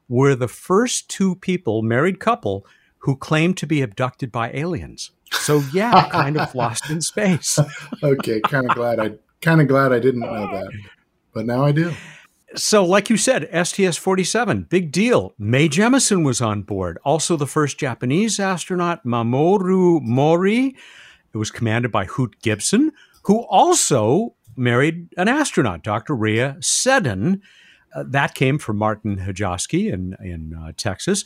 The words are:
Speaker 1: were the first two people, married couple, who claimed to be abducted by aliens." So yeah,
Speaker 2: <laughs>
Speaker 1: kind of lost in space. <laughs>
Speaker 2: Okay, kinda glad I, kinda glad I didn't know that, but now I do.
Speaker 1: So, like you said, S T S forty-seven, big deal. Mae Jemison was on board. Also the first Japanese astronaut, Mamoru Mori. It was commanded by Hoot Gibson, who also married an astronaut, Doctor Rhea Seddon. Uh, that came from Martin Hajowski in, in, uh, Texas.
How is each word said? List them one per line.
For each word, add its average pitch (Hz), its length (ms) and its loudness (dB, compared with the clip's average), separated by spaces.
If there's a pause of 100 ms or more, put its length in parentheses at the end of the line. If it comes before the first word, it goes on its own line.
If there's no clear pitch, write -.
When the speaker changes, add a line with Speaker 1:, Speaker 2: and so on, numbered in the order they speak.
Speaker 1:
were 135 240 4
the 120 140 -2
first - 600 -2
two 190 280 -2
people, 113 480 -2
married 139 360 0
couple, 107 460 -2 (340)
who 139 160 -2
claimed 160 420 0
to 151 100 -8
be 147 160 0
abducted 127 480 -6
by 120 220 -6
aliens." 135 580 -8 (220)
So 151 280 2 (100)
yeah, 196 380 4
Speaker 2:
<laughs> - 20 -8
Speaker 1:
kind 151 240 0
of 147 200 -2
lost 117 340 -4
in 160 120 -4
space. 185 580 0 (220)
<laughs> - 220 -10
Speaker 2:
Okay, 135 440 0
kinda 131 260 0
glad 120 260 0
I, 107 120 -2 (280)
kinda 160 260 4
glad 135 280 4
I 120 60 4
didn't 123 220 2
know 107 300 -6
that, 95 200 -8 (600)
but 113 120 -6
now 123 180 0
I 147 80 4
do. 160 220 0 (600)
Speaker 1:
So, - 300 2
like 196 260 2
you 226 60 4
said, 202 340 0
S 170 220 -2
T 196 140 2
S 170 100 0
forty-seven, 190 680 -2
big 170 280 -2
deal. 170 460 2
Mae 131 320 2
Jemison 208 560 2
was 127 160 0
on 104 220 -2
board. 90 420 -6
Also 156 320 0
the 143 100 -4
first 147 300 -2
Japanese 156 640 -2
astronaut, 175 640 -4
Mamoru 170 960 2
Mori. 175 760 2 (580)
It 113 40 -6
was 107 120 -2
commanded 117 440 -2
by 101 100 0
Hoot - 380 -4
Gibson, 202 500 2 (320)
who 220 220 2
also 196 880 2 (220)
married 139 580 0
an 185 140 0
astronaut, 156 520 0
Doctor 110 320 -4
Rhea 113 460 0
Seddon. 180 840 0 (540)
Uh, 143 100 -8
that 139 300 -2
came 135 220 2
from 107 200 -6
Martin 107 420 -2
Hajowski 98 720 -4
in, 92 320 -6
in, 82 320 -10
uh, 80 220 -12
Texas. 170 500 -4